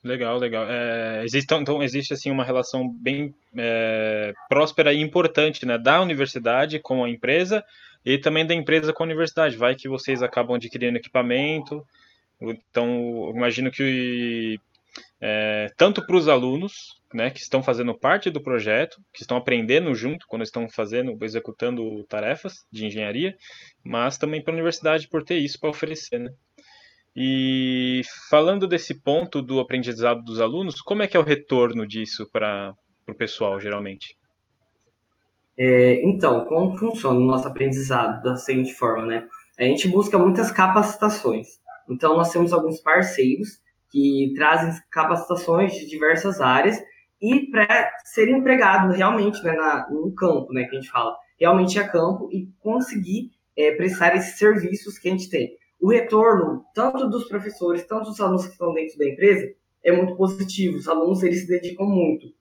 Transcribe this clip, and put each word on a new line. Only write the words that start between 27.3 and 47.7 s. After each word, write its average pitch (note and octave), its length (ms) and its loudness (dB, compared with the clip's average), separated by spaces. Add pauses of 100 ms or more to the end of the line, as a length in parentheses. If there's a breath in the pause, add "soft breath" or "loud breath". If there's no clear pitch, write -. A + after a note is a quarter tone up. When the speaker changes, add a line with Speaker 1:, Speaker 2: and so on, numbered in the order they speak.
Speaker 1:
falando F#3 380 4
desse E3+ 260 -2
ponto C#3+ 480 -2
do C3 180 -2
aprendizado A#2+ 640 -2
dos A#2 180 -10
alunos, D3 420 -2
como G#3 200 -4
é G3+ 60 0
que F#3 100 0
é - 20 6
o D#3 40 4
retorno B2 640 0
disso G#2+ 440 -10
pra, G2+ 420 -4 (320)
pro G#2+ 100 -14
pessoal, G2+ 440 -4
geralmente? G2+ 560 -10 (1400)
Speaker 2:
É, B2 460 6
então, D3+ 420 2
como F#3 320 0
funciona C#3 400 0
o B2+ 80 4
nosso C3 220 0
aprendizado C3 760 -2
da B2+ 140 -2
seguinte C3 380 -2
forma, A2+ 320 -2
né? A2+ 220 -4 (300 loud breath)
A B2 60 0
gente C#3+ 240 2
busca G3 320 2
muitas F#3 320 4
capacitações. F#3+ 1080 0 (300)
Então, D#3 260 2
nós E3+ 160 2
temos E3+ 220 2
alguns D#3+ 280 0
parceiros D#3+ 800 2 (280)
que C#3 460 2
trazem E3 440 2 (120)
capacitações E3+ 840 0
de - 140 -8
diversas D#3+ 540 0
áreas C#3 360 4 (420 loud breath)
e C4+ 300 2
pra A3 400 2 (140)